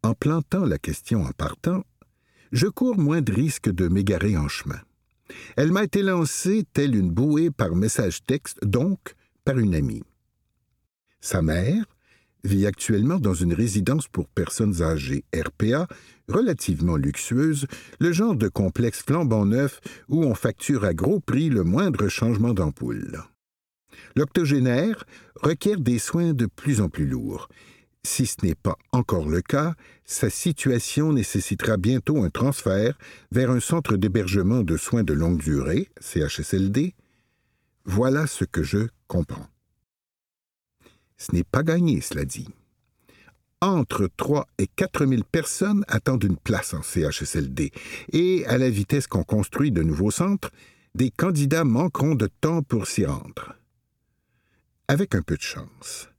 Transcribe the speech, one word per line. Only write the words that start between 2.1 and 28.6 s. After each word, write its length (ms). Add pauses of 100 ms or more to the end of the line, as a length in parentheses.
je 160
cours 320
moins 220
de 120
risques 380
de 160
m'égarer 500
en 120
chemin. 320 (760)
Elle 140
m'a 140
été 180
lancée 720
telle 240
une 160
bouée 400
par 240
message 480
texte, 400
donc 500 (300)
par 160
une 160
amie. 260 (1160)
Sa 200
mère 440 (580)
vit 240
actuellement 540
dans 120
une 220
résidence 540
pour 180
personnes 560
âgées, 420 (120)
R 160
P 200
A, 140 (400)
relativement 680
luxueuse, 720 (320)
le 100
genre 240
de 140
complexe 580
flambant 400
neuf 340 (280)
où 160
on 100
facture 500
à 100
gros 260
prix 280
le 140
moindre 460
changement 460
d'ampoule. 680 (960)
L'octogénaire 880 (320)
requiert 420
des 220
soins 320
de 140
plus 340
en 80
plus 180
lourds. 420 (560)
Si 220
ce 180
n'est 120
pas 200 (140)